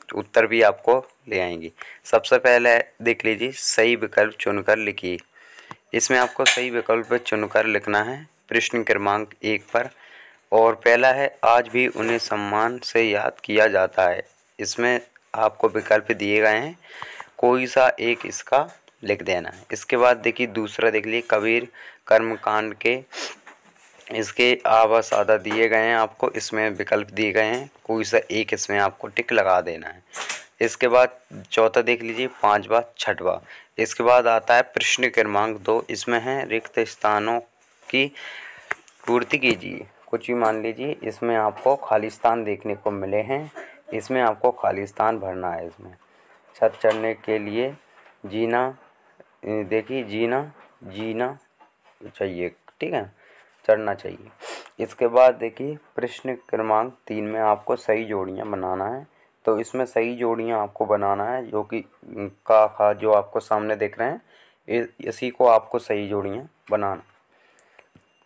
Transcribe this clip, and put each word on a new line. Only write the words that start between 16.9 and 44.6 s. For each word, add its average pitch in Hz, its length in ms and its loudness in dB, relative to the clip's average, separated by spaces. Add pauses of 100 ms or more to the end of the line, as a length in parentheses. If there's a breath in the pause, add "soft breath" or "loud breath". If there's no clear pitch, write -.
कोई 127 300 2
सा 127 320 4
एक 117 260 0
इसका 139 440 -2 (340)
लिख 101 200 -2
देना 87 260 -2
है। - 220 -20
इसके 120 260 -2
बाद 123 200 6
देखिए, 120 300 -2
दूसरा 110 420 -2
देख 107 160 0
लीजिए, 117 240 -4
कबीर 113 380 0 (400 loud breath)
कर्मकांड 107 640 2
के 123 300 -2 (1080 loud breath)
इसके 120 560 0
आवा 110 340 6
सादा 107 360 2
दिए 107 320 0
गए 113 160 2
हैं 117 100 2
आपको, 113 340 0
इसमें 110 400 -4
विकल्प 104 380 -2
दिए 104 240 -2
गए 107 140 2
हैं, 127 260 -6 (120)
कोई 110 200 -4
सा 113 140 0 (140)
एक 107 220 -2
इसमें 101 260 -4
आपको 98 280 -2
टिक - 240 -6
लगा 95 300 4
देना 82 260 -10
है। - 160 -18 (580 loud breath)
इसके 117 260 0
बाद 123 220 6 (420)
चौथा 113 300 4
देख 117 200 0
लीजिए, 113 260 -6
पांचवा, 107 560 2 (140)
छठवा। 90 440 -2 (360 loud breath)
इसके 113 260 -4
बाद 123 240 6
आता 113 280 2
है 123 60 6
प्रश्न - 480 -2
क्रमांक 107 480 0
दो, 107 320 -2
इसमें 117 300 -2
है 131 280 -6
रिक्त 113 320 -4
स्थानों 107 600 0 (500)
की 135 220 0 (960 loud breath)
पूर्ति 120 300 0
कीजिए। 110 480 -2 (220)
कुछ 117 200 -6
भी 123 60 -4
मान 110 280 0
लीजिए, 117 420 -6
इसमें 113 320 -4
आपको 107 400 0
खाली 110 340 -2
स्थान 117 340 0
देखने 104 320 -6
को 104 160 -4
मिले 98 260 -4
हैं, 135 340 -6 (420 loud breath)
इसमें 127 280 -4
आपको 120 300 2
खाली 98 360 -2